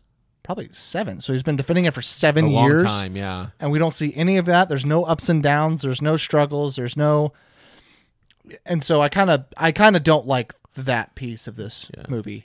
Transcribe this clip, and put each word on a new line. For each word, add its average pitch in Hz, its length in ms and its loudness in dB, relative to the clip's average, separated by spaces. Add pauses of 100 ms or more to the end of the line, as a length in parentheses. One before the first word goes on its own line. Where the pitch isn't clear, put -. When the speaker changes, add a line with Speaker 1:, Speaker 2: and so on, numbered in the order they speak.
(420)
Speaker 1:
probably 190 300 -10
seven, - 500 -8
so 135 100 -4
he's 131 100 -2
been 147 140 -2
defending 170 300 0
it 151 80 0
for 123 80 -8
seven 156 440 2
Speaker 2:
A - 20 4
long 135 200 4
Speaker 1:
years. 156 160 4
Speaker 2:
time, 98 320 -4
yeah. 92 300 -6 (140)
Speaker 1:
And 147 120 -4
we 151 60 0
don't 160 140 0
see 147 220 -4
any 175 220 0
of 180 100 0
that. 180 220 4
There's 135 160 -2
no 156 200 2
ups 160 260 0
and 156 120 4
downs. 147 400 0
There's 131 200 -4
no 156 160 0
struggles. 147 580 0
There's 120 220 -6
no, 151 340 2 (1300)
and 170 160 -2
so 156 180 2
I 147 80 2
kinda, 175 380 2 (100)
I 160 160 2
kinda 208 280 6
don't 147 260 2
like 127 280 -2 (200)
that 127 400 -4
piece 117 320 -12
of 113 100 -14
this - 400 -12
Speaker 2:
Yeah. - 120 -18
Speaker 1:
movie. 107 360 -8